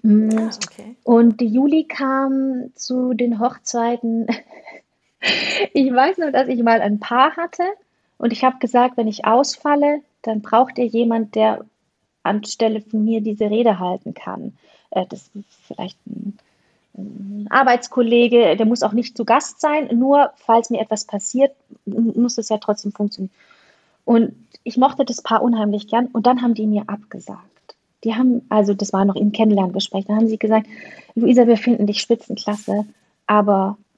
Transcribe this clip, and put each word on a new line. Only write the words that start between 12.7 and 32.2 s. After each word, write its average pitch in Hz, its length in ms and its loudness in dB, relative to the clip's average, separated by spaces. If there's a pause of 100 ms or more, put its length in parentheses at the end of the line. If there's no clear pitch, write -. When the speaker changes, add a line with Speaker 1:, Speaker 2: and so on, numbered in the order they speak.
Speaker 1:
von 214 220 -4
mir 226 160 0
diese 208 300 -2
Rede 214 300 2
halten 180 340 -6
kann.“ - 440 -12 (340)
Äh, 185 180 -4
das - 240 -20
ist 208 120 -18 (220)
vielleicht - 300 -14 (100)
ein, - 320 -12 (580)
ein 202 520 -14
Arbeitskollege, 240 1040 2
der 220 100 0
muss 226 180 0
auch 208 100 -2
nicht 233 240 -4
zu 220 80 -4
Gast - 340 0
sein, 302 300 -2 (100)
nur 277 380 4
falls 233 320 0
mir 226 100 -2
etwas 220 240 -4
passiert, 262 500 -2 (320)
m-, 220 300 -2
muss 240 220 0
es 226 100 -6
ja 214 100 -2
trotzdem 208 360 -4
funktionieren. 196 400 -6 (720)
Und 233 280 2 (300)
ich 233 140 -8
mochte 254 280 2
das - 160 -10
Paar 220 200 0
unheimlich 208 460 -2
gern 247 200 0
und 233 180 -2
dann 247 160 2
haben 240 120 2
die 214 140 -2
mir 208 200 0
abgesagt. - 560 -14 (600)
Die 226 100 -2
haben, 247 340 2
also 202 240 2
das 196 200 -4
war 196 120 2
noch 196 100 2
im 208 180 0
Kennenlerngespräch, 196 720 0
da 214 100 -2
haben 226 140 2
sie 220 100 -4
gesagt, 214 280 0 (480)
„Luisa, 240 320 6
wir 233 100 6
finden 220 280 0
dich 208 140 -2
spitzenklasse, 208 840 -4 (420)